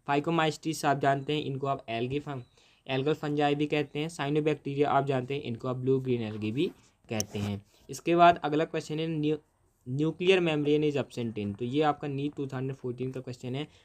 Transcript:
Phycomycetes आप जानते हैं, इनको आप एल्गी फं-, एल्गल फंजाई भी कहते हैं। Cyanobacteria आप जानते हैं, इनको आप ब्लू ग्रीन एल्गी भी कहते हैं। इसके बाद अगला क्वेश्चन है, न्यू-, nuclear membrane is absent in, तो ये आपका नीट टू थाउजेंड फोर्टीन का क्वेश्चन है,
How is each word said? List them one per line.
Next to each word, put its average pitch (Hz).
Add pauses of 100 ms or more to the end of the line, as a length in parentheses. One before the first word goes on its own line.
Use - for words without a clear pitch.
Phycomycetes 160
आप 143
जानते 139
हैं, 151
इनको 135
आप 135
एल्गी 123
फं-, 143 (460)
एल्गल 135
फंजाई 147
भी 147
कहते 147
हैं। 156
Cyanobacteria 147
आप 139
जानते 127
हैं, -
इनको 117
आप 127
ब्लू 131
ग्रीन 127
एल्गी 107
भी 147 (380)
कहते 104
हैं। 101 (240)
इसके 165
बाद 170
अगला 151
क्वेश्चन 156
है, 165
न्यू-, 151 (500)
nuclear 160
membrane 151
is 127
absent 117
in, 101
तो 123
ये 135
आपका 147
नीट 143
टू 139
थाउजेंड 135
फोर्टीन 127
का 131
क्वेश्चन 127
है, 151 (180)